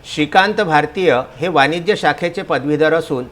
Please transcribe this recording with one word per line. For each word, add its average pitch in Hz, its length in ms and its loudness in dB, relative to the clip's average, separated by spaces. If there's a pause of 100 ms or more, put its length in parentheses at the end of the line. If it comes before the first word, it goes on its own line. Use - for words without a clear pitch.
(140)
श्रीकांत 190 460 2
भारतीय 151 580 2 (180)
हे 147 100 -4
वाणिज्य 165 480 0
शाखेचे 170 460 -2
पदवीधर 151 520 0
असून 156 380 -2